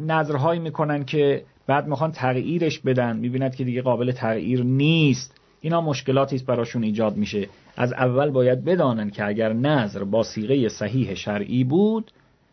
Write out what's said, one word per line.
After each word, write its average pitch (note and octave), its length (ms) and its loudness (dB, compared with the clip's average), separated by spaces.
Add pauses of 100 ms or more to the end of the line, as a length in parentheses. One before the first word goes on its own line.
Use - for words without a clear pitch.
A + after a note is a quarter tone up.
نذرهایی D#3 520 0
می‌کنن D3+ 460 -2
که C#3 380 2 (240)
بعد B2 200 2
می‌خوان D3+ 240 -2
تغییرش C3+ 680 -2
بدن، B2 380 0
می‌بیند B2+ 380 -4
که C3 80 -6
دیگه B2 180 -2
قابل B2 300 0
تغییر A#2+ 520 -2
نیست، C#3 800 2 (200)
اینا E3 200 0
مشکلاتی C3+ 540 0
است B2+ 100 -6
براشون A#2 380 -2
ایجاد G#2+ 340 0
می‌شه. G2+ 300 -2 (300)
از B2 160 0
اول C3 360 2
باید B2+ 340 2
بدانن C3 460 0
که G#2 160 -4
اگر A2 280 0
نذر A#2 500 0
با G#2 200 2
صیغه A2+ 460 0
صحیح G#2 440 -2
شرعی G#2 500 -2
بود G#3 480 0 (420)